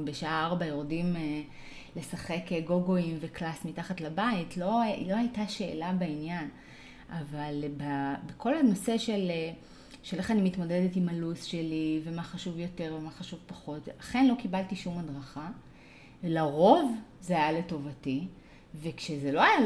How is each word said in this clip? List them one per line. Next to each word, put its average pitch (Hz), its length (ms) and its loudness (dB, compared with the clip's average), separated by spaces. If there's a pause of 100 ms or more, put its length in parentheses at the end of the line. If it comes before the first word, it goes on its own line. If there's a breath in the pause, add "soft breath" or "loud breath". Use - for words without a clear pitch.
בשעה 156 420 0
ארבע 175 200 0
יורדים, 156 500 0
אה, 151 260 -2 (540 loud breath)
לשחק, - 560 -6
אה, 170 100 2
גוגואים 175 580 2
וקלאס 160 460 -6
מתחת 170 360 -6
לבית. 175 560 -2
לא, 202 240 2 (260)
לא 190 80 2
הייתה 233 320 0
שאלה 175 460 -4
בעניין. 160 560 -2 (600 loud breath)
אבל 147 540 -6 (140)
ב-, 139 360 -2 (140)
בכל 269 300 0
הנושא 233 400 4
של, 202 320 0
אה, 165 220 -2 (520 loud breath)
של - 140 -6
איך 190 140 -2
אני 214 100 6
מתמודדת 180 540 2
עם 180 140 4
הלו"ז 170 340 -2
שלי, 160 600 0
ומה 170 200 -6
חשוב 170 360 -6
יותר 175 400 -4
ומה 156 120 -8
חשוב 175 360 -12
פחות, - 420 -10 (100)
אכן 262 280 4
לא 240 80 8
קיבלתי 190 400 -2
שום 175 220 -6
הדרכה. 147 520 -8 (720 loud breath)
לרוב 175 720 6 (260)
זה 180 120 -2
היה 156 180 4
לטובתי, 147 760 -2 (540 loud breath)
וכשזה 147 500 -4
לא 156 100 4
היה 427 240 8